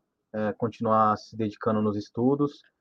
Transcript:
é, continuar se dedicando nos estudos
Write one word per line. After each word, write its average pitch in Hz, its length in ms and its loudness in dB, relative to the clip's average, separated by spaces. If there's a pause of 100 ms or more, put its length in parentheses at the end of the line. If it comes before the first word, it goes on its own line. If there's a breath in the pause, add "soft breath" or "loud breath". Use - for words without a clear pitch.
(320)
é, 107 200 -2
continuar 110 640 0
se - 200 -14
dedicando 107 460 -2
nos 104 140 0
estudos 139 640 -2 (200)